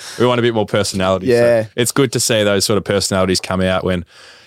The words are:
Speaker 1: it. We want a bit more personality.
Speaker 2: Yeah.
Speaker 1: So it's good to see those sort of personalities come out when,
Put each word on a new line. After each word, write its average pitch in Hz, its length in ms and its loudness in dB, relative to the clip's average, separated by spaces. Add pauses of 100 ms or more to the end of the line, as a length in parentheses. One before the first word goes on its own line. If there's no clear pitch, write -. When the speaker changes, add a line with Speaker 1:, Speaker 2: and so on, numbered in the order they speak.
(160)
Speaker 1:
it. - 20 -16
We 120 80 2
want 120 140 2
a - 20 0
bit 117 120 2
more 104 120 0
personality. 95 600 0
Speaker 2:
Yeah. 120 400 4
Speaker 1:
So - 100 -18
it's 123 160 -2
good 135 220 2
to 127 40 -2
see 110 240 0
those 101 220 2
sort 104 140 2
of 87 40 -4
personalities 95 580 0
come 92 200 -4
out 92 240 0
when, 87 200 -4 (420)